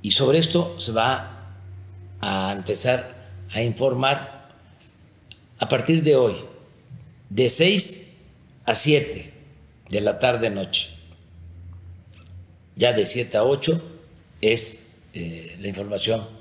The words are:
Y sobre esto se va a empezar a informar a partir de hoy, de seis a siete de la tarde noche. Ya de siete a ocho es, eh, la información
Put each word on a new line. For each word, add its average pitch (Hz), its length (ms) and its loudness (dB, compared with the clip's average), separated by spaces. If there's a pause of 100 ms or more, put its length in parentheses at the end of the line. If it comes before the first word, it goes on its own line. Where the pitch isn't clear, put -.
Y 104 100 -2
sobre 139 280 6
esto 170 400 0
se 113 140 -6
va - 640 -2 (640)
a 95 340 -2
empezar 107 760 -2 (200)
a 110 100 -2
informar 131 880 0 (1080)
a - 100 -4
partir 160 360 2
de 151 120 6
hoy, 117 200 4 (960)
de 127 200 2
seis - 720 0 (420)
a 117 100 0
siete - 600 2 (560)
de 101 100 0
la 104 200 0
tarde 117 300 2
noche. 98 380 -4 (1900)
Ya 120 160 4
de 104 120 2
siete 120 300 -2
a 107 80 6
ocho 143 380 2 (580)
es, - 540 0 (200)
eh, 85 460 -10
la 98 80 -8
información 104 580 -2 (160)